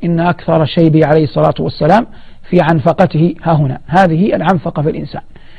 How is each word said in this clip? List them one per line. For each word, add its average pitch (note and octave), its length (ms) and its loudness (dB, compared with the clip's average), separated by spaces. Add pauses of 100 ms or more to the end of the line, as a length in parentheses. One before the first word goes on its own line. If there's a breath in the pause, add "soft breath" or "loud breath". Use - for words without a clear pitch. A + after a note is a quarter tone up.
إن E3+ 160 0
أكثر E3 440 0
شيبه D#3+ 420 2
عليه D#3 180 2
الصلاة D3+ 360 0
والسلام D#3+ 460 0 (440 soft breath)
في F3 120 2
عنفقته E3 800 0
ها E3 100 0
هنا، D3 340 0
هذه F3+ 500 2
العنفقة D#3+ 460 -2
في D#3 80 -2
الإنسان، - 320 -10 (360 soft breath)